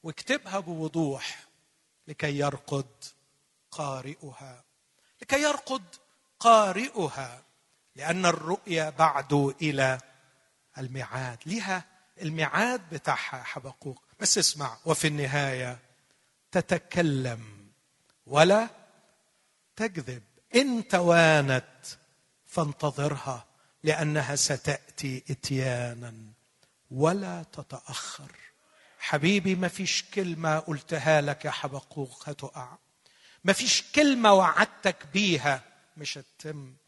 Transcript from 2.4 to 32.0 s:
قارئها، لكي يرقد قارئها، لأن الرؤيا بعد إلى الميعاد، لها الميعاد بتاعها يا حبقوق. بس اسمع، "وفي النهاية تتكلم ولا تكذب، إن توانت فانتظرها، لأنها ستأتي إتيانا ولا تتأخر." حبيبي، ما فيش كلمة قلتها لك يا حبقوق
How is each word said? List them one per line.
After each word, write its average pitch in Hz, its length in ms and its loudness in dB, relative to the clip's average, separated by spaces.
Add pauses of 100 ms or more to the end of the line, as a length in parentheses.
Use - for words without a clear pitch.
قارئها، 135 920 -12 (580)
لكي 277 200 0
يرقد 285 420 -2 (560)
قارئها، 190 1000 2 (540)
لأن 170 300 0
الرؤيا 160 640 0
بعد 139 720 2
إلى 135 360 0 (800)
الميعاد، 127 680 -10
لها 185 380 -6 (380)
الميعاد 165 680 -2
بتاعها 143 480 -4
يا 120 60 -14
حبقوق. 131 580 -12 (180)
بس 214 180 2
اسمع، 143 460 -2
"وفي 160 220 0
النهاية 135 720 -2 (760)
تتكلم 131 1160 -2 (560)
ولا 185 420 6 (1080)
تكذب، 143 460 -6 (320)
إن 247 340 2
توانت 160 1000 4 (600)
فانتظرها، 143 1000 -4 (380)
لأنها 151 540 2
ستأتي 135 960 -4
إتيانا 123 840 -6 (760)
ولا 175 640 -2
تتأخر." - 800 -14 (680)
حبيبي، 185 560 0
ما 180 140 -2
فيش - 360 -4 (100)
كلمة 165 440 -2
قلتها 156 640 0
لك 143 240 -4
يا 147 60 -4
حبقوق 139 800 -10